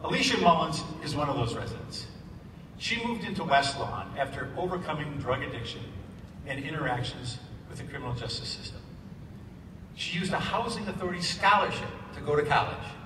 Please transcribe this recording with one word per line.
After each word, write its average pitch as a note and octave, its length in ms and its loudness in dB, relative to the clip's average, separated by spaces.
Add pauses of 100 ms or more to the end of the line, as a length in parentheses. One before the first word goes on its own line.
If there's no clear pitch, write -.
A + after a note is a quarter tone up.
Alicia - 360 4
Mullins D#3+ 440 6 (200)
is C#3+ 120 -2
one C#3+ 120 2
of C3+ 80 2
those A#2 200 0
residents. - 520 -8 (680)
She A3+ 280 -2
moved A#3 180 -2
into - 200 -2
West C#3 360 6
Lawn - 380 -4
after - 400 0
overcoming D#3 600 -2
drug B2+ 240 0
addiction - 400 -6 (640)
and C3+ 180 -2
interactions - 760 -2 (300)
with - 100 -8
the - 60 -6
criminal B2 280 -4
justice A#2 360 -4
system. - 300 -8 (1160)
She - 240 -2
used - 140 2
a - 60 4
housing G#3+ 480 0
authority F3+ 340 -2
scholarship - 680 6 (280)
to - 60 -8
go D3 140 4
to D3 80 8
college. C3+ 320 6 (300)